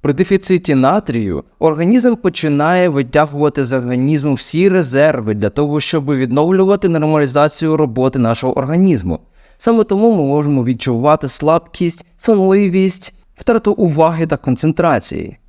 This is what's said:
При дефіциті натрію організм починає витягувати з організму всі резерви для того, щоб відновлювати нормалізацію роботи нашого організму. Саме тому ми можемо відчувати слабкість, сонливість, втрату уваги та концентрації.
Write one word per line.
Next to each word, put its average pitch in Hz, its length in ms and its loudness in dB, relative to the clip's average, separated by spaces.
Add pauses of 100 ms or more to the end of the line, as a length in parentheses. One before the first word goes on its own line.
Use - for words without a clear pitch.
При 143 120 0
дефіциті 185 600 0
натрію 127 680 0 (140)
організм 196 560 2
починає 175 720 0
витягувати 143 760 0
з 123 80 -4
організму 135 600 -2
всі 170 340 0
резерви 139 680 0
для 101 160 -2
того, 147 300 -2
щоб 147 340 -2
відновлювати 180 760 0
нормалізацію 151 880 0
роботи 131 420 0
нашого 120 400 0
організму. 131 600 0 (400)
Саме 233 260 2
тому 214 320 2
ми 165 60 0
можемо 143 420 0
відчувати 131 640 0
слабкість, 165 760 -4 (100)
сонливість, 190 1000 0 (220)
втрату 226 360 0
уваги 165 540 0
та 156 100 -4
концентрації. 139 1000 -2 (100)